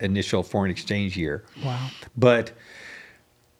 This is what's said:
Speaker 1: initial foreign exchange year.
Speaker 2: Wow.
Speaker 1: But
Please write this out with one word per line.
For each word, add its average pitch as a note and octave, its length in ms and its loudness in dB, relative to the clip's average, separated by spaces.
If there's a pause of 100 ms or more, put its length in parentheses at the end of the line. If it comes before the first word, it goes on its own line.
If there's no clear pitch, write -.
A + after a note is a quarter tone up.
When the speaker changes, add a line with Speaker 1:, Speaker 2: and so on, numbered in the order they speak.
Speaker 1:
initial G2 400 0
foreign G2 300 0
exchange G2 440 -4
year. D2+ 280 -4 (200)
Speaker 2:
Wow. C3 260 -6 (280)
Speaker 1:
But A#2 340 6 (1080)